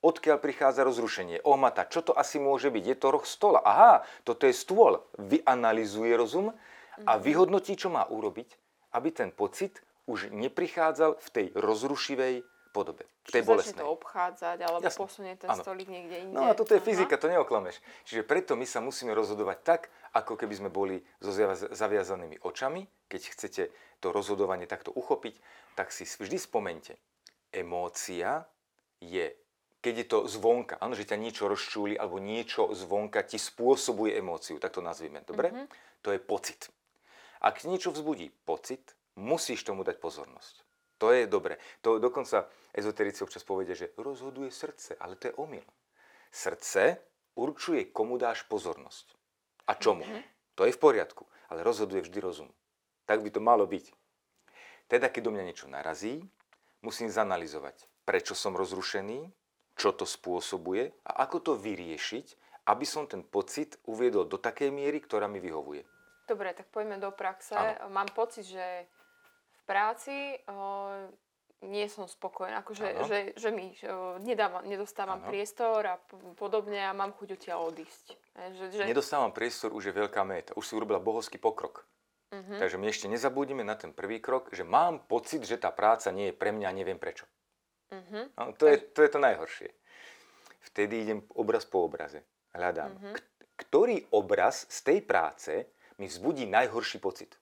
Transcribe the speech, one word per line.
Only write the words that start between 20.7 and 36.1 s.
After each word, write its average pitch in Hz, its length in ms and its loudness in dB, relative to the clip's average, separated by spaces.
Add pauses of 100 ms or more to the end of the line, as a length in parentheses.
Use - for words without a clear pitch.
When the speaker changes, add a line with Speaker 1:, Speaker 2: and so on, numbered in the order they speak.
Speaker 1:
boli 95 320 -2 (160)
so 95 100 -6
zia-, 98 220 2
zaviazanými 95 880 -4
očami. 151 480 -6 (240)
Keď 98 160 -10
chcete - 340 -8 (380)
to 95 100 -4
rozhodovanie 95 540 0
takto - 260 -10
uchopiť, 127 460 -4 (400)
tak - 160 -4
si - 160 -12
vždy 113 320 -8
spomente. 90 560 -6 (560)
Emócia 90 960 -4 (560)
je, 85 320 -4 (480)
keď 120 100 0
je 113 140 -4
to 110 160 4
zvonka, 113 560 0
áno, 117 160 -4
že 104 80 -6
ťa 104 160 -4
niečo 107 320 -2
rozčúli, 101 480 -4
alebo 95 160 -4
niečo 107 560 -2
zvonka 98 480 -2
ti - 160 -6
spôsobuje 113 800 2
emóciu, 85 400 -6
tak 95 160 -6
to 92 80 -8
nazvime, 82 480 -10
dobre? 135 240 0
Speaker 2:
Mhm. 262 160 -12 (320)
Speaker 1:
To - 100 -8